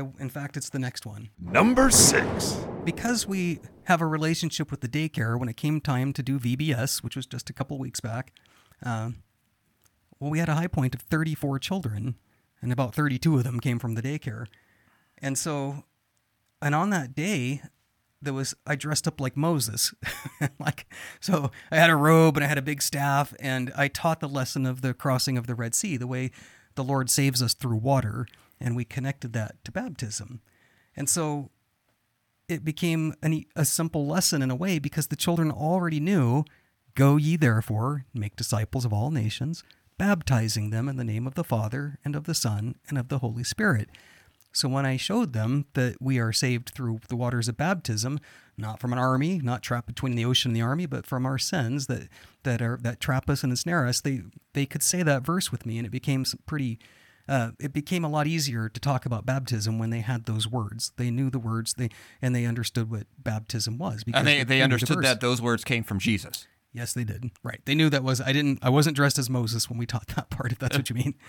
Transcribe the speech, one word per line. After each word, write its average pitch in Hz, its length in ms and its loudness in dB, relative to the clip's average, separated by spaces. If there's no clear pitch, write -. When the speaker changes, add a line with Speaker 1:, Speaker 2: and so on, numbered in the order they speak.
Speaker 1:
in 135 100 -6
fact, 143 280 -10
it's - 140 -8
the 139 80 -4
next 127 280 -6
one. 107 240 -14
Speaker 2:
Number 247 500 6
six. - 760 4
Speaker 1:
Because 226 440 -2
we 180 320 -2
have 170 160 4
a 165 60 0
relationship 156 640 -2
with 151 100 -8
the 123 80 -6
daycare, 127 500 -2
when 135 100 -2
it - 80 -8
came 147 240 0
time 135 340 0
to 135 80 -4
do 135 160 0
V 120 180 0
B 151 160 0
S, 120 300 -2
which 110 120 -8
was 127 120 -8
just - 220 -10
a 139 40 -10
couple 139 260 -6
weeks 127 220 -8
back, 117 320 -8
uh, 113 260 -4
well, 143 120 -4
we 156 100 0
had 165 80 2
a 156 60 4
high 165 120 2
point 131 280 0
of - 80 -8
thirty-four 151 560 0
children, 120 580 -4
and 120 120 -2
about 127 220 0
thirty-two 147 420 2
of 120 80 4
them 123 160 -4
came 123 180 0
from 113 160 -4
the 117 80 -4
daycare. 127 440 -6
And 135 200 -4
so, 143 460 -4
and 147 140 2
on 180 160 2
that 143 240 -2
day, 147 480 -2
there 139 120 -6
was, 135 220 -4
I 147 100 -2
dressed 147 300 -2
up - 140 -2
like 131 160 -4
Moses. 139 640 0
<laughs> - 60 -12
Like, - 280 -4
so 151 300 2
I 165 60 0
had 165 140 8
a 160 60 8
robe 160 400 8
and 147 80 2
I 143 40 4
had 147 100 2
a 135 40 -2
big 143 200 -4
staff, 139 560 0
and 131 380 -2
I 139 100 2
taught 160 320 0
the 147 100 -6
lesson 135 380 -2
of 127 140 -2
the 127 140 0
crossing 131 440 0
of 117 80 -4
the 123 80 -4
Red 117 200 -6
Sea, 180 220 0
the 123 120 -4
way 127 220 -4
the 135 100 -4
Lord 131 260 2
saves 139 320 4
us 123 120 2
through 117 220 0
water, 120 500 0
and 120 140 -2
we 123 100 -2
connected 135 500 -6
that 107 300 -6
to 117 80 -12
baptism. 123 680 -8
And 139 120 -6
so 147 420 -2
it 170 160 -4
became 160 580 0
an, 156 100 2
e-, 156 220 -2
a 156 100 2
simple 160 420 0
lesson 156 360 2
in 131 80 0
a 123 60 -2
way 180 240 0
because 147 280 -2
the - 80 -4
children 165 340 2
already 165 500 0
knew, 147 440 4
"Go 139 220 8
ye 156 200 4
therefore, 120 760 2
make 104 240 -6
disciples 113 480 -2
of 107 80 0
all 110 180 0
nations, 139 520 -2
baptizing 117 720 2
them 113 180 -2
in 135 80 -6
the 123 80 -4
name 113 220 -2
of 131 80 -8
the 170 100 -2
Father 131 600 -4
and 147 120 -4
of 147 80 -6
the 165 100 -2
Son 107 420 -2
and 143 100 -2
of 123 100 -4
the 139 100 -2
Holy 117 260 -4
Spirit." 180 440 0
So - 140 0
when 135 160 0
I 131 140 0
showed 202 340 0
them 120 400 0
that 127 280 0
we 131 180 2
are 113 140 0
saved 123 420 -2
through 117 340 -4
the 123 80 -4
waters 120 320 -2
of 117 80 -4
baptism, 143 640 -2
not 110 220 -8
from 123 120 -2
an 123 60 0
army, 131 440 2
not 123 200 -2
trapped 120 240 -4
between 123 280 -4
the 117 120 0
ocean 127 240 2
and 113 60 2
the 113 40 2
army, 139 240 0
but 135 220 -6
from 127 180 -2
our 131 140 0
sins 135 480 -2
that, 107 220 -4
that 120 180 0
are, 120 220 -2
that 117 180 -4
trap 131 300 0
us 139 120 0
and 131 80 2
ensnare 151 360 0
us, 123 160 0
they, 135 180 -2
they 139 140 0
could - 160 -4
say 180 200 2
that 143 200 4
verse 170 280 0
with - 140 -6
me, 113 140 -4
and 120 80 -4
it 104 40 -8
became 131 360 0
some - 180 -4
pretty, 131 340 -4
uh, 117 280 0
it 139 140 -6
became 170 320 -2
a 147 60 -2
lot 151 160 2
easier 139 420 0
to - 100 -12
talk 135 280 0
about 117 180 -4
baptism 117 540 -2
when 113 100 -2
they 113 140 -2
had 113 240 -4
those 110 200 -2
words. 113 520 -4
They 123 120 0
knew 131 200 0
the 131 80 -2
words, 113 340 -4
they, 120 160 -2
and 127 160 2
they 120 80 0
understood 117 460 -2
what 110 160 -6
baptism 113 600 -4
was. 113 260 -6
Because 117 140 0
Speaker 3:
And 135 100 4
they, 143 120 6
Speaker 1:
they 131 40 2
Speaker 3:
they 131 120 2
Speaker 1:
knew - 20 6
the 131 60 6
Speaker 3:
understood 131 340 4
Speaker 1:
verse. 139 80 2
Speaker 3:
that 120 160 2
those 123 180 2
words 117 240 0
came 117 180 0
from 101 160 -2
Jesus. - 480 -2
Speaker 1:
Yes, 120 180 -6
they 123 120 -4
did. 110 260 -6
Right. - 220 -10
They 139 100 0
knew 156 140 6
that 135 160 2
was, 127 160 2
I 135 140 0
didn't, 143 260 2
I 127 80 2
wasn't 147 280 6
dressed 143 220 4
as 127 120 0
Moses 117 400 0
when 117 80 -6
we 117 80 -4
taught - 220 -6
that - 200 -6
part, - 240 -4
if - 60 -8
that's - 180 -2
what - 140 -2
you 113 40 -4
mean. 127 200 -2